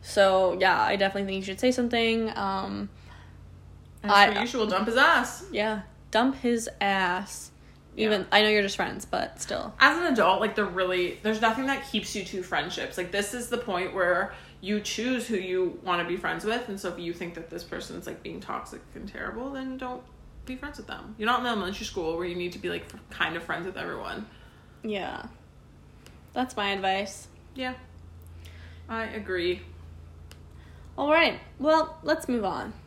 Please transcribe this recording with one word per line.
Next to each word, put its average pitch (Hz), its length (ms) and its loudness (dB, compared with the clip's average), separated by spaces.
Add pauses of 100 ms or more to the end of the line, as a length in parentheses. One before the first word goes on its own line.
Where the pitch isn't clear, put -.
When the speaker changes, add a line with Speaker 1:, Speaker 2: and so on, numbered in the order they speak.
Speaker 1:
So, 190 580 6
yeah, 185 220 6
I 147 160 4
definitely 196 340 0
think 190 160 -4
you - 60 -6
should 190 80 -6
say 254 100 6
something. 226 640 2
Um, 196 520 -2 (1120)
Speaker 2:
As 208 100 2
Speaker 1:
I 202 220 10
Speaker 2:
per - 60 0
usual, 240 260 0
dump 202 220 2
his 226 80 0
ass. 285 560 4
Speaker 1:
Yeah. 214 300 0 (280)
Dump 254 280 4
his 240 320 0 (100)
ass. 190 720 0 (460)
Even, 214 240 2
Speaker 2:
Yeah. - 100 -6
Speaker 1:
I 208 100 8
know 214 60 6
you're 214 140 6
just 196 160 -2
friends, - 260 -2
but - 380 -4
still. - 360 -6
Speaker 2:
As 294 200 8
an 349 160 0
adult, 196 260 6
like, 208 160 0
there 214 80 2
really, 180 580 0
there's 214 200 0
nothing 233 240 2
that 269 260 -2
keeps - 240 -2
you 202 80 -4
two 185 180 -8
friendships. 165 560 -4
Like, 180 140 -4
this 202 220 -2
is 240 160 -6
the 240 80 -2
point 190 360 -2
where 180 380 2 (300)
you 208 180 0
choose 233 480 -2
who 226 80 0
you 185 480 0
wanna 175 220 0
be 175 100 -2
friends 165 300 -4
with, 233 240 -2
and 196 100 -6
so - 80 -6
if 175 100 -6
you 170 140 -6
think 175 220 -8
that 165 160 -12
this 170 160 -10
person's, - 420 -10
like, - 160 -12
being - 160 -10
toxic - 400 -10 (160)
and - 160 -12
terrible, 247 400 -8
then 262 260 -8
don't 254 240 -8 (440)
be 254 100 -10
friends 285 220 -12
with 220 100 -14
them. - 300 -12
You're 214 100 -4
not 247 140 2
in 247 60 -4
elementary 202 380 -4
school 170 300 -4
where 175 100 -4
you 175 100 -4
need 175 180 -6
to 202 60 -12
be, 175 100 -6
like, 170 240 -6
f-, - 160 -16
kind 160 260 -2
of 170 80 -6
friends 165 220 -6
with 185 100 -10
everyone. - 520 -8 (540)
Speaker 1:
Yeah. 208 420 -6 (1080)
That's 254 240 -2
my 202 140 0
advice. 196 580 -2 (260)
Speaker 2:
Yeah. 254 200 -6 (1120)
I 226 200 -4
agree. 180 520 -2 (1400)
Speaker 1:
All 285 140 2
right. 311 280 6 (200)
Well, 311 440 4
let's 311 240 0
move 240 180 0
on. 156 280 -2 (140)